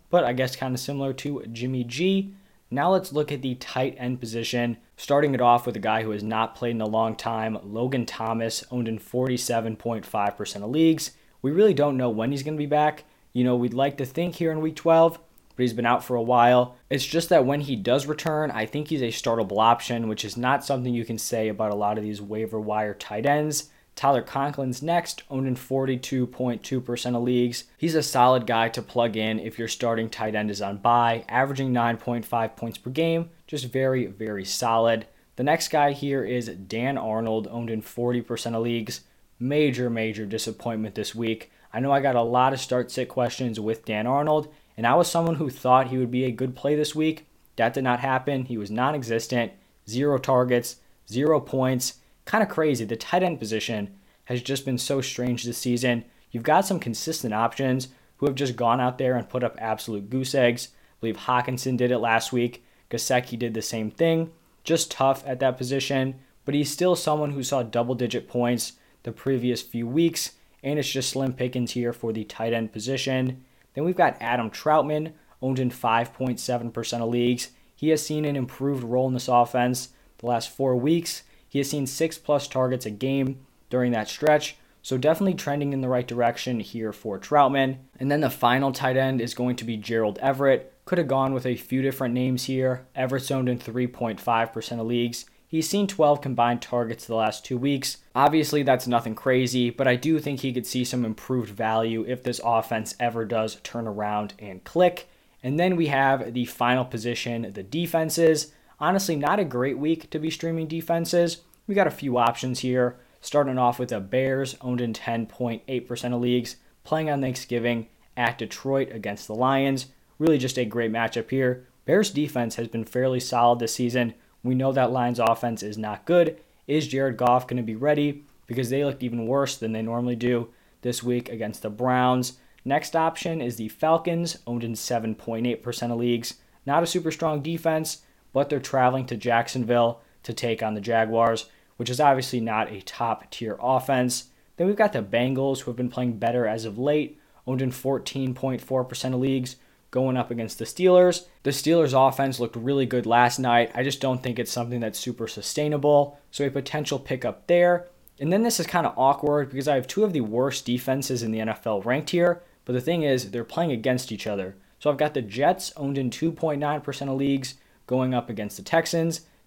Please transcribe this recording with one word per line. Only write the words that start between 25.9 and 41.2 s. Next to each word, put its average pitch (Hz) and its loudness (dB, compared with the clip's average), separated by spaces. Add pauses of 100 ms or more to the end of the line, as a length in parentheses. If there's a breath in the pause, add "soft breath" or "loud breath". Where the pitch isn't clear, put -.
point 123 -4
two 131 -4
percent 123 -4
of 120 0
leagues. 123 0 (120 soft breath)
He's 160 0
a 151 2
solid 127 4
guy 117 2
to 117 -6
plug 117 0
in 110 0
if 110 -10
your 113 -4
starting 113 -2
tight 110 -4
end 107 -2
is 101 -6
on 101 -6
bye, 117 4
averaging 135 0
nine 117 2
point 120 -6
five 113 -2
points 117 -10
per - -12
game, 165 -2 (180 soft breath)
just 127 -8
very, 131 0
very 101 -8
solid. 113 2 (280 soft breath)
The - -6
next 156 0
guy 147 4
here 139 -2
is 117 -4
Dan 113 -4
Arnold, 110 -2
owned 117 -6
in 110 -4
forty 120 -2
percent 117 -6
of 113 0
leagues. 117 -4 (400 soft breath)
Major, 127 2
major 110 -4
disappointment 110 -4
this 104 -6
week. 113 -4 (220 soft breath)